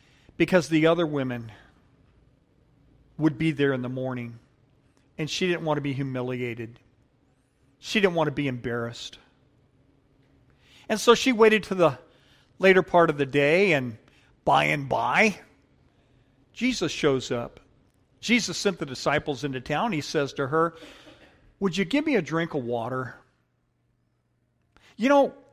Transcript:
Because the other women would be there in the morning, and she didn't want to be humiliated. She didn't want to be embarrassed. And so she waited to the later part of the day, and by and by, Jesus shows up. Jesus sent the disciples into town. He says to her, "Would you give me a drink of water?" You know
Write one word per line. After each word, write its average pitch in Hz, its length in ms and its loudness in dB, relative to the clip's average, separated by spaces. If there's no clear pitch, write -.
Because 170 320 2
the 156 180 4
other 170 200 2
women 127 440 -6
would 147 180 0
be 160 140 0
there 139 220 2
in 127 100 -4
the 123 60 -6
morning, 123 500 -8
and 156 100 -4
she - 180 -2
didn't 175 180 -2
want 151 120 0
to 143 60 -4
be 143 100 -4
humiliated. 123 880 -6
She - 220 -4
didn't 190 140 2
want 160 140 0
to 139 40 -4
be 143 160 -4
embarrassed. 117 680 -8
And 214 100 -2
so 233 160 6
she 254 180 2
waited 214 320 6
to - 100 -6
the 160 240 2
later 185 240 6
part 170 280 4
of 147 80 -2
the 139 80 0
day, 147 460 4
and 127 260 -2
by 147 200 4
and 151 240 -2
by, 127 500 0
Jesus 226 380 -2
shows 135 400 0
up. 120 300 -8
Jesus 202 360 -2
sent 190 220 -2
the 156 80 -8
disciples 143 580 -4
into 135 160 -6
town. 170 320 -4
He 151 80 -4
says 139 340 -4
to 139 120 -4
her, 160 280 0
"Would 185 180 -4
you 196 80 0
give 285 200 0
me 302 120 2
a 190 60 0
drink 165 320 -4
of 135 100 -6
water?" 120 500 -6
You 226 120 0
know 277 260 4